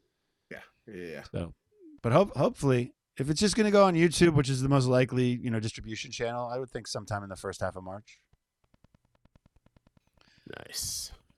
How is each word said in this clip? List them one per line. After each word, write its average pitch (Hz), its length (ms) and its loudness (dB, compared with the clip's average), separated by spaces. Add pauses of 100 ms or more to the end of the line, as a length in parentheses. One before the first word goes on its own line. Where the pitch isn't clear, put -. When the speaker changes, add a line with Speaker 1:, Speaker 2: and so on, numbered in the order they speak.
(520)
Speaker 1:
Yeah, 73 80 -14 (280)
yeah, 92 200 -12
yeah. 76 240 -12
Speaker 2:
So, 87 220 -6 (480)
but 120 120 -2
hope-, 202 240 2
hopefully, 135 560 0 (240)
if 135 120 -4
it's 156 100 -2
just 202 180 2
gonna 214 140 4
go 202 140 8
on 185 100 4
YouTube, 170 380 6
which 131 160 2
is 131 120 -2
the 135 80 0
most 139 180 4
likely, 127 400 4 (140)
you 120 80 -6
know, 113 100 0
distribution 110 520 -8
channel, 120 360 -6
I 120 120 -6
would 131 100 -8
think 120 180 -10
sometime 104 360 -6
in 98 60 -12
the 95 80 -10
first 98 240 -8
half 92 160 -4
of 92 60 -12
March. 95 360 -16 (2500)
Speaker 1:
Nice. - 520 -10 (260)